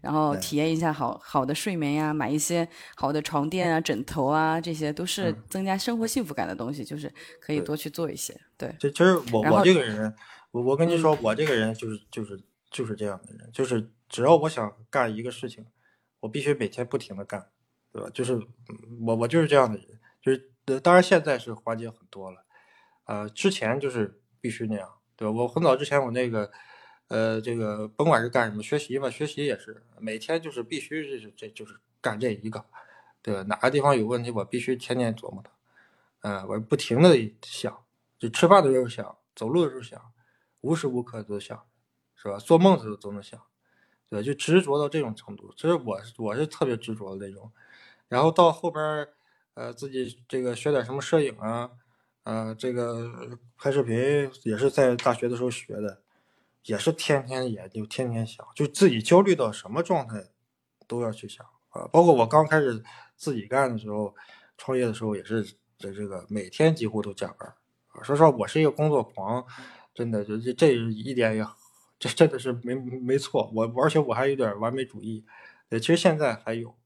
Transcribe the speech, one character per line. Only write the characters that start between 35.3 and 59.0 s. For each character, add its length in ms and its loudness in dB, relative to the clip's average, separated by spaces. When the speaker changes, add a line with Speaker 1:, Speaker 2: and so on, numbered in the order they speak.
Speaker 2:
磨 140 -16
它， 60 -20
呃， 180 -8
我 100 -4
不 160 -2
停 280 2
地 400 6
想， 340 -10
就 120 -8
吃 180 4
饭 160 10
的 80 2
时 80 2
候 80 -2
想， 280 -12
走 140 -6
路 140 2
的 60 -2
时 60 -14
候 60 -12
想， 180 -18
无 120 0
时 140 -4
无 140 -4
刻 200 -12
都 160 -8
想， 240 -14
是 100 -14
吧？ 120 -8
做 180 6
梦 220 8
的 40 -6
时 60 -10
候 80 -10
都 160 -12
能 100 -12
想， 160 -20
对 100 -6
吧？ 60 -4
就 80 -2
执 300 4
着 160 0
到 100 0
这 100 -4
种 160 -2
程 220 -16
度。 200 -20
其 120 -20
实 60 6
我， 260 -4
我 180 -4
是 120 -2
特 180 -4
别 100 0
执 200 -8
着 200 -12
的 120 -12
那 60 -12
种。 200 -20
然 140 2
后 100 6
到 180 8
后 200 -4
边 120 -6
儿， 280 -4
呃， 220 -10
自 160 -12
己 360 -6
这 140 -4
个 160 -2
学 160 -2
点 100 2
什 100 -6
么 100 -6
摄 180 2
影 180 -2
啊， 320 -6
呃， 320 -6
这 180 -4
个 680 -6
拍 120 0
视 120 2
频 480 0
也 120 0
是 140 2
在 260 4
大 160 2
学 160 -2
的 80 -4
时 60 -4
候 80 0
学 240 -10
的， 260 -8
也 140 -4
是 140 0
天 340 0
天 240 -4
研 200 -8
究， 160 -8
天 240 -4
天 160 -2
想， 280 -16
就 120 -2
自 220 4
己 140 2